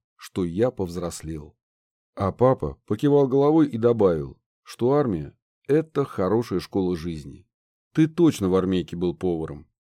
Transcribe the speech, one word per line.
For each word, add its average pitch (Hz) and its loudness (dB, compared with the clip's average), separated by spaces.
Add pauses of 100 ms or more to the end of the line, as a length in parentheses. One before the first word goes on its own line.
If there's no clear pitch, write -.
(160)
что - -6
я 101 0
повзрослел. 85 -10 (560)
А 95 -2
папа 120 0
покивал 143 2
головой 143 4
и 117 -6
добавил, 98 2 (240)
что 123 -2
армия — 107 -2 (320)
это 143 0
хорошая 98 -2
школа 90 -2
жизни. 76 -12 (460)
«Ты 156 4
точно 160 2
в 90 2
армейке 92 0
был 87 -2
поваром», 80 -6 (220)